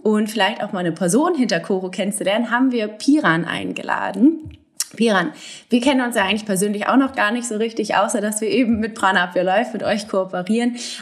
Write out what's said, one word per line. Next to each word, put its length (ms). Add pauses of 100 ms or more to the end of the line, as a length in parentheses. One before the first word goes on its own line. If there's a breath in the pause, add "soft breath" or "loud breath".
und 260
vielleicht 340
auch 100
mal 80
eine 120
Person 440
hinter 240
Coro 300
kennenzulernen, 600
haben 220
wir 160
Piran 560
eingeladen. 1120 (380)
Piran, 360 (360 loud breath)
wir 120
kennen 200
uns 160
ja 80
eigentlich 220
persönlich 420
auch 80
noch 180
gar 160
nicht 160
so 100
richtig, 380
außer 260
dass 200
wir 100
eben 300
mit 160
Prana 260
Up 140
Your 80
Life 280
mit 120
euch 240
kooperieren. 680 (260 loud breath)